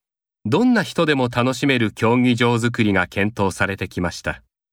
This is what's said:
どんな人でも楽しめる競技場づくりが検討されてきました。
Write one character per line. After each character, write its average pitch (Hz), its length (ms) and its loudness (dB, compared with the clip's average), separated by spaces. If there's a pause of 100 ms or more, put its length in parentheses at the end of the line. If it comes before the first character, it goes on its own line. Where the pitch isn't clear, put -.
(440)
ど 139 180 2
ん 247 120 4
な 202 80 2
人 165 240 -2
で 151 80 0
も 123 160 0
楽 123 240 0
し 135 100 -4
め 135 140 2
る 110 120 0
競 117 280 0
技 123 180 2
場 120 200 2
づ 117 140 0
く 120 140 -2
り 104 80 2
が 90 140 2
検 104 280 -2
討 98 160 -2
さ 95 160 -2
れ 98 120 -8
て 92 100 -6
き - 140 -6
ま 85 80 -2
し - 100 -14
た。 - 220 -8 (300)